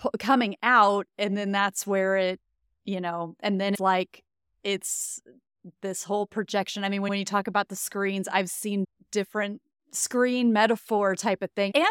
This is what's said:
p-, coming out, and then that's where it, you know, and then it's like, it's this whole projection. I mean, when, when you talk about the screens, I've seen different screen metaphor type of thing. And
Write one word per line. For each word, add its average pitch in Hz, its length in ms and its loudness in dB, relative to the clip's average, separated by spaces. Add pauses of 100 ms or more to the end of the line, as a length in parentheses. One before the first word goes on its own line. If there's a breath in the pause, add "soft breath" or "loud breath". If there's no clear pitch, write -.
p-, 262 80 -4 (100)
coming 233 440 2
out, 208 440 4 (120)
and 202 180 0
then 202 160 -2
that's 196 340 -2
where 190 300 2
it, 185 240 0 (440)
you 196 160 -4
know, 170 400 -6
and 202 200 0
then 196 140 0
it's 202 60 -4
like, 185 420 0 (400)
it's - 580 -4 (640)
this 190 220 -6
whole 202 220 -2
projection. 202 580 -4
I 196 40 0
mean, 196 140 -2
when, 202 80 0
when 202 80 0
you 196 60 -2
talk 202 220 -2
about 202 220 0
the 190 80 -10
screens, 196 520 -2
I've 185 220 0
seen 202 340 -2 (260)
different 208 500 -4 (300)
screen 247 640 2
metaphor 214 640 2
type - 260 -2
of 185 100 -6
thing. 202 220 0
And 320 160 4